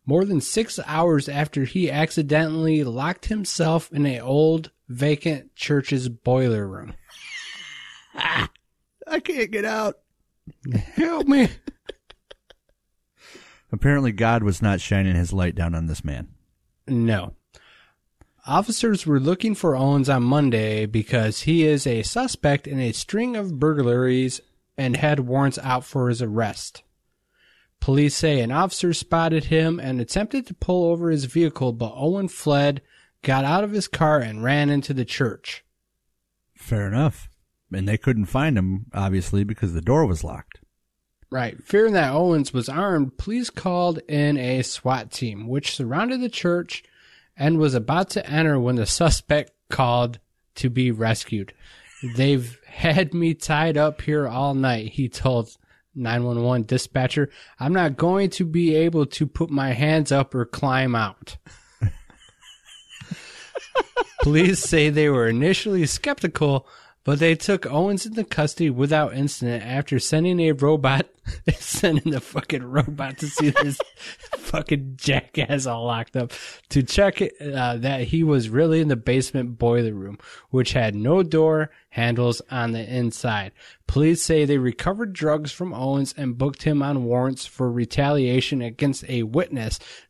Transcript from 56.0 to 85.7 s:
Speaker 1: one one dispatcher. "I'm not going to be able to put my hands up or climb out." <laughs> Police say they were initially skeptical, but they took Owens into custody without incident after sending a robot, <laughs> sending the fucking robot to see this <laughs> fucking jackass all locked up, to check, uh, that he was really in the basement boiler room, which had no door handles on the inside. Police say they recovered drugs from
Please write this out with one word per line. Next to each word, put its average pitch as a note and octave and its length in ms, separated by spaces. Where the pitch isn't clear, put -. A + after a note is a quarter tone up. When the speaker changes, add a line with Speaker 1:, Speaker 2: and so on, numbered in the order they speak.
Speaker 1:
one A#2+ 180
one A#2+ 220
dispatcher. B2+ 640
"I'm C#3+ 140
not E3 240
going F#3 340
to - 140
be E3 300
able D#3+ 320
to - 200
put E3 220
my C#3 240
hands D3 400
up C#3 220
or B2 100
climb C3 500
out." - 440
<laughs> A2 80
Police E3 380
say D3+ 300
they D3+ 180
were B2+ 180
initially E3+ 600
skeptical, D3+ 840
but C#3+ 160
they E3 160
took F3+ 320
Owens F#3 400
into A3 160
custody D3+ 480
without C#3+ 460
incident A#2+ 480
after C3 340
sending F3 400
a D#3+ 140
robot, C#3 560
<laughs> - 220
sending D#3+ 580
the C3 80
fucking C3 420
robot C3+ 560
to D3+ 80
see D3 240
this C#3+ 300
<laughs> - 300
fucking - 580
jackass C3+ 720
all A#2 200
locked A2+ 300
up, A#2+ 140
to C#3 160
check, G3 360
uh, C3+ 580
that C3 260
he D#3+ 180
was C#3 260
really D#3+ 320
in D#3 60
the C#3+ 80
basement B2 640
boiler A#2 340
room, G2+ 260
which B2+ 240
had A2 200
no C#3 300
door D#3 460
handles A#2+ 520
on A#2 180
the A2+ 260
inside. A2+ 540
Police D#3+ 340
say D#3 220
they C#3+ 140
recovered F#3+ 540
drugs D3+ 380
from F3+ 240